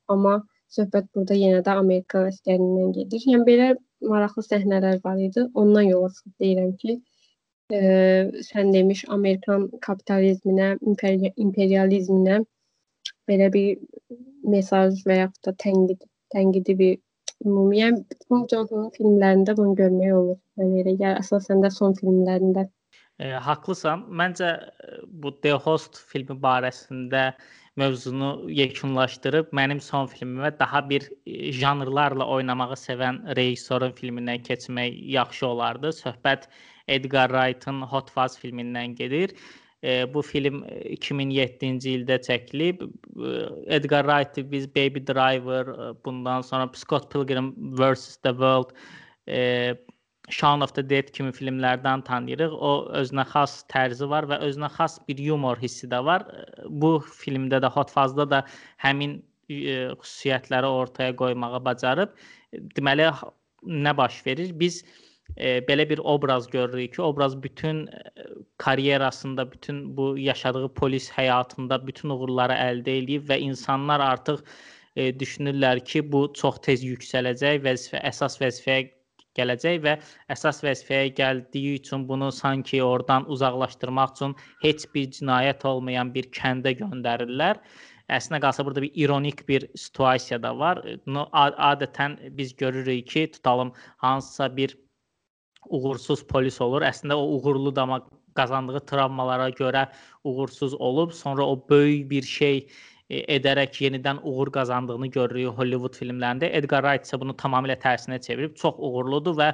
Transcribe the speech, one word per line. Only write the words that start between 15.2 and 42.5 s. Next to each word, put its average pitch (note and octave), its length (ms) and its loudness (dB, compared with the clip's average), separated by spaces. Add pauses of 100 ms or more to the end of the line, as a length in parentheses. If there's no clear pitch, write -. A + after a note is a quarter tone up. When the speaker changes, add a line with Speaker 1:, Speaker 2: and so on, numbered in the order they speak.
Speaker 1:
yaxud F#3+ 280 -4
da F#3+ 80 -6
tənqid, F#3 480 2 (260)
tənqidi F#3+ 460 2
bir F#3+ 180 4 (440)
ümumi. G3+ 400 4
Yəni, A3+ 440 2
Bong A#3+ 260 0
Joon-ho'nun A3 440 -2
filmlərində G3+ 640 6
bunu G3 200 4
görmək F#3 400 4
olur. F3+ 240 2 (120)
Mənə F#3 280 2
elə F#3 160 2
gəlir, G3 240 0
əsasən G3 400 2
də G3 120 4
son G3 240 2
filmlərində. F#3 720 4 (520)
Speaker 2:
E, C3+ 120 -6
haqlısan. D3+ 760 -2
Məncə, F3 420 0 (260)
e, - 300 -18
bu D3 260 -8
The D3 240 2
Host D#3 540 -2
filmi C3+ 260 -8
barəsində B2+ 920 -2 (480)
mövzunu C3+ 760 -4
yekunlaşdırıb C3+ 1040 0
mənim C#3 260 0
son C#3 300 -4
filmimə C3 480 -6
daha C#3 300 2
bir, C#3 180 0 (140)
e, C#3+ 300 -10
janrlarla C#3 760 0
oynamağı B2+ 480 -2
sevən B2+ 460 -6 (140)
rejissorun B2+ 600 -2
filminə A#2+ 480 -8
keçmək B2 540 -6 (180)
yaxşı B2+ 320 -2
olardı. A#2+ 480 -4
Söhbət C3+ 540 -2 (380)
Edgar C3 440 2
Wright'ın C3 500 -2
Hot B2+ 300 -6
Fuzz B2+ 280 -2
filmindən A#2+ 560 -10
gedir. C#3+ 400 -4 (480)
E, B2+ 200 0 (100)
bu D3 80 -2
film, C#3+ 460 -4
e, - 140 -14 (160)
iki - 160 -8
min C#3 180 -2
yeddinci C3 640 -2
ildə B2+ 240 0
çəkilib. C#3 640 -4